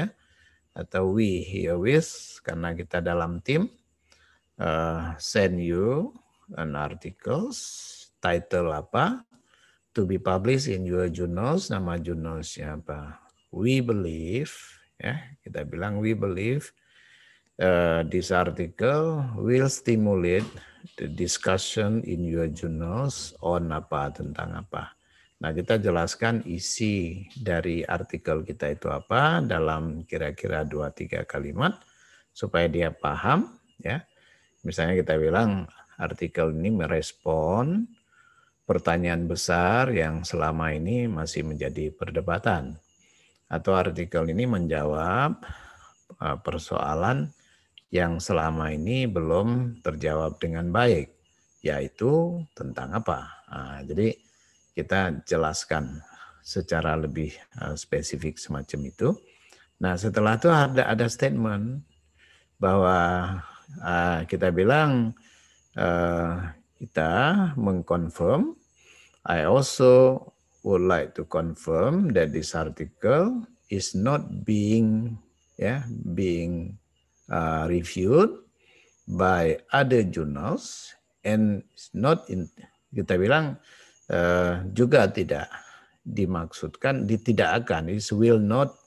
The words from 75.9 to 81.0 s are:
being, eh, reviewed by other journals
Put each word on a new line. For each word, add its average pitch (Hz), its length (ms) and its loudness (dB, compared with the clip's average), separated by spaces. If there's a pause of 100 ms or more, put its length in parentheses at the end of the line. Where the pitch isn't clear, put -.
being, 87 880 -4 (520)
eh, 80 400 0
reviewed 95 720 2 (640)
by 90 520 2 (120)
other 131 320 4
journals 80 920 -4 (280)